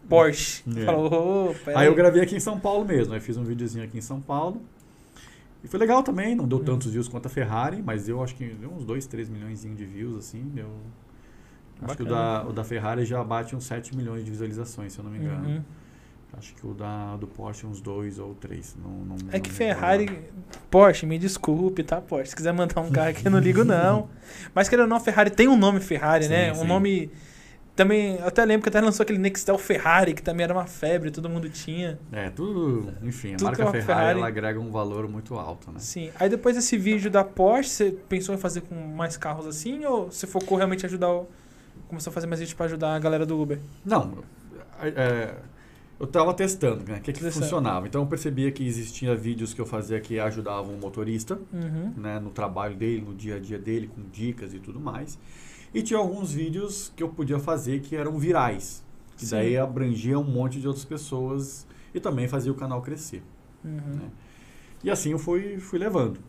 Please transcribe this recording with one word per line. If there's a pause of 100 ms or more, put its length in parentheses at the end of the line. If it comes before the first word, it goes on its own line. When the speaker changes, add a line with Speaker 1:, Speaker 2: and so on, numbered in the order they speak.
Speaker 1:
Porsche. (120)
Speaker 2:
É.
Speaker 1:
Falou,
"Ô, (120)
pera
Speaker 2:
Aí
eu
Speaker 1:
aí."
Speaker 2:
gravei
aqui
em
São
Paulo
mesmo,
aí
fiz
um
videozinho
aqui
em
São
Paulo. (1000)
E
foi
legal
também,
não
deu
Speaker 1:
Uhum.
Speaker 2:
tantos
views
quanto
a
Ferrari,
mas
deu
acho
que
deu
uns
dois,
três
milhõezinho
de
views,
assim, (140)
deu. (1120)
Acho
que
o
Speaker 1:
Bacana.
Speaker 2:
da,
o
da
Ferrari
já
bate
uns
sete
milhões
de
visualizações,
se
eu
não
me
engano.
Speaker 1:
Uhum. (760)
Speaker 2:
Acho
que
o
da,
do
Porsche
uns
dois
ou
três,
não, (140)
não, (140)
Speaker 1:
É
Speaker 2:
não
Speaker 1:
que
Speaker 2:
me
Speaker 1:
Ferrari,
Speaker 2:
recordo. (460)
Speaker 1:
Porsche,
me
desculpe,
tá,
Porsche?
Se
quiser
mandar
um
carro
aqui,
eu
não
ligo,
não. (220)
Speaker 2:
<laughs>
Speaker 1:
Mas
querendo
ou
não,
a
Ferrari
tem
um
nome
Ferrari,
Speaker 2:
Sim,
Speaker 1:
né?
Speaker 2:
sim.
Speaker 1:
Um
nome (640)
também,
eu
até
lembro
que
até
lançou
aquele
Nextel
Ferrari,
que
também
era
uma
febre,
todo
mundo
tinha. (140)
Speaker 2:
É,
tudo, (120)
enfim,
a
Speaker 1:
Tudo
Speaker 2:
marca
Speaker 1:
que
é
uma
Speaker 2:
Ferrari,
Speaker 1:
Ferrari.
Speaker 2:
ela
agrega
um
valor
muito
alto,
né?
Speaker 1:
Sim.
Aí
depois
desse
vídeo
da
Porsche,
você (120)
pensou
em
fazer
com
mais
carros
assim,
ou
você
focou
realmente
em
ajudar
o, (580)
começou
a
fazer
mais
vídeo
pra
ajudar
a
galera
do
Uber? (240)
Speaker 2:
Não, (640)
é,
é, (640)
eu
tava
testando,
né,
o
que
que
Speaker 1:
Testando.
Speaker 2:
funcionava.
Então,
eu
percebia
que
existia
vídeos
que
eu
fazia
que
ajudavam
o
motorista, (120)
Speaker 1:
Uhum.
Speaker 2:
né,
no
trabalho
dele,
no
dia
a
dia
dele,
com (120)
dicas
e
tudo
mais. (560)
E
tinha
alguns
vídeos
que
eu
podia
fazer
que
eram
virais, (320)
que
Speaker 1:
Sim.
Speaker 2:
daí
abrangia
um
monte
de
outras
pessoas (260)
e
também
fazia
o
canal
crescer, (420)
Speaker 1:
Uhum. (240)
Speaker 2:
né? (720)
E
assim
eu
fui,
fui
levando.